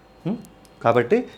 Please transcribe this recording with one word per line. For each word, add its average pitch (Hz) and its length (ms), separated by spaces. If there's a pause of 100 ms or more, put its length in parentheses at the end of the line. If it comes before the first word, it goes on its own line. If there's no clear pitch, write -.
(300)
ఉం? 233 80 (460)
కాబట్టి 120 440 (100)